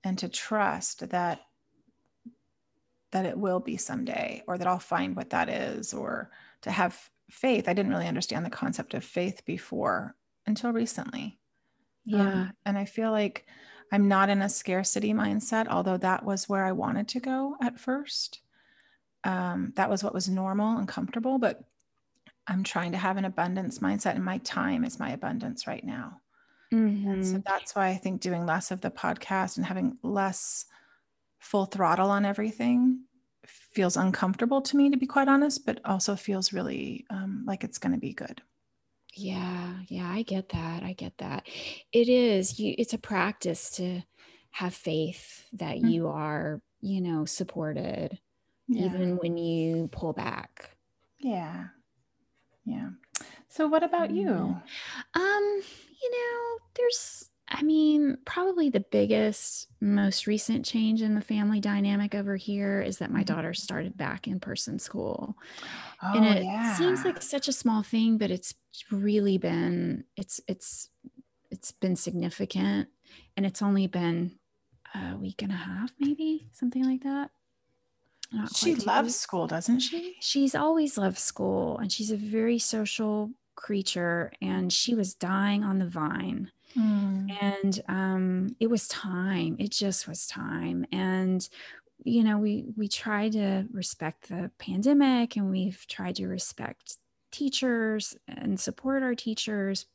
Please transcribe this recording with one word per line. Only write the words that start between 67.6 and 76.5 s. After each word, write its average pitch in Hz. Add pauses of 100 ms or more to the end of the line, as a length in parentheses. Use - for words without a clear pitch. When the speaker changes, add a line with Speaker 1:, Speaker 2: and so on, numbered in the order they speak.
Speaker 2:
thing, 226
but 208
it's - (380)
really 202
been, 175 (140)
it's, -
it's, - (600)
it's -
been 185
significant. 190 (480)
And 196
it's 190
only 196
been 175 (560)
a 185
week 190
and 196
a 190
half, 185
maybe, 302